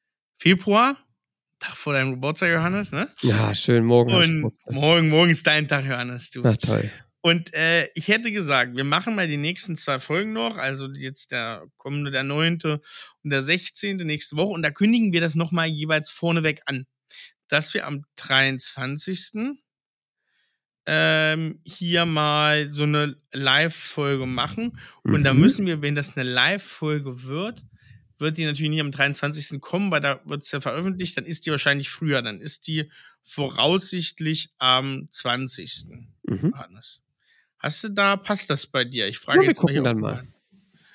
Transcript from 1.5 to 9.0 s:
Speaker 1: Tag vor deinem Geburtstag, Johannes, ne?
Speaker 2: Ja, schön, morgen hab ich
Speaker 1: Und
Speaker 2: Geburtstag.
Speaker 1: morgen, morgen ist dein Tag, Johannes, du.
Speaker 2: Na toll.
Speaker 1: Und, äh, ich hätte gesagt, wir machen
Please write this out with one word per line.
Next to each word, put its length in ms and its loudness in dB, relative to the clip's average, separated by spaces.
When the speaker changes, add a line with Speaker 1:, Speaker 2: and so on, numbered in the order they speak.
Speaker 1:
Tag 160 -12
vor 160 -4
deinem 200 0
Geburtstag, 380 -2
Johannes, 420 0
ne? 160 -4
Speaker 2:
Ja, 340 2
schön, 300 4
morgen 280 6
hab 100 6
ich 60 6
Speaker 1:
Und 80 2
Speaker 2:
Geburtstag. 380 -4
Speaker 1:
morgen, 340 6
morgen 220 6
ist 160 0
dein 220 4
Tag, 180 0
Johannes, 440 -6
du. 120 -6
Speaker 2:
Na 120 4
toll. 360 0
Speaker 1:
Und, 320 2
äh, 420 2
ich 140 -8
hätte 220 0
gesagt, 460 0
wir 80 -2
machen 320 0